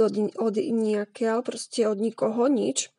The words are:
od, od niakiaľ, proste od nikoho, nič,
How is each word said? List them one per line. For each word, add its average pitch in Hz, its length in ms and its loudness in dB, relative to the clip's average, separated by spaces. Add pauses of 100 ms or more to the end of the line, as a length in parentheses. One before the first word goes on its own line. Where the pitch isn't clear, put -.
od, 208 320 0
od 226 240 0
niakiaľ, 220 880 0
proste 233 400 -2
od 208 160 0
nikoho, 226 480 0
nič, 247 480 0